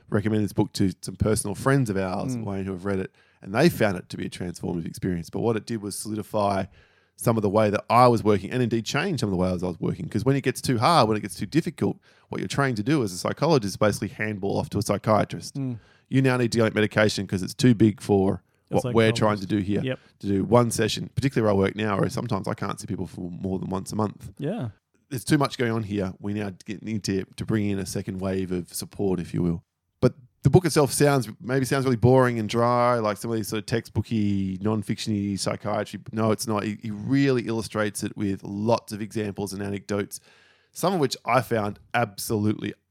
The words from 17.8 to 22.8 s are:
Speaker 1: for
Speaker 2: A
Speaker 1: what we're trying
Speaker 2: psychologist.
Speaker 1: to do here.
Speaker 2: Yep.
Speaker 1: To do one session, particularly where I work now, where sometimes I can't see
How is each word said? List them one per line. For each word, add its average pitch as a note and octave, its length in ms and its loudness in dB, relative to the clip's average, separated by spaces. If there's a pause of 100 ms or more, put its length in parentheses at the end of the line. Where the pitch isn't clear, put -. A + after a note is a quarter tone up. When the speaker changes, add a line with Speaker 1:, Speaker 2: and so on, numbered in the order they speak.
Speaker 1:
for G2 400 2 (300)
Speaker 2:
A G2+ 40 0
Speaker 1:
what B2 180 0
we're A2+ 180 6
trying A2 260 2
Speaker 2:
psychologist. F#2 120 -8
Speaker 1:
to G#2+ 80 0
do G2+ 40 2
here. G2 220 0
Speaker 2:
Yep. C3 160 -4 (200)
Speaker 1:
To G2+ 80 -6
do G2 160 2
one A#2 280 6
session, G#2 440 -2
particularly B2+ 300 0
where G2 180 4
I G2 40 4
work - 80 -4
now, G#2 240 0
where G#2+ 100 0
sometimes A2+ 380 -4
I G#2+ 60 -4
can't - 260 -6
see G#2 80 -12